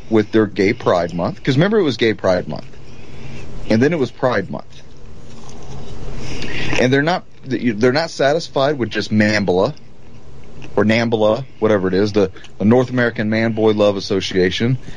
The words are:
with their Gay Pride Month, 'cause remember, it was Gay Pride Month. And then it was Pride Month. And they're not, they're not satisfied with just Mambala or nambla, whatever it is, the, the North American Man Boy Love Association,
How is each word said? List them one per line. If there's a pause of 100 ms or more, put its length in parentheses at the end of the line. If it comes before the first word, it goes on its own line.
with
their
Gay
Pride
Month,
'cause
remember,
it
was
Gay
Pride
Month. (1000)
And
then
it
was
Pride
Month. (2000)
And
they're
not, (180)
they're
not
satisfied
with
just
Mambala (1000)
or
nambla, (140)
whatever
it
is,
the, (260)
the
North
American
Man
Boy
Love
Association, (200)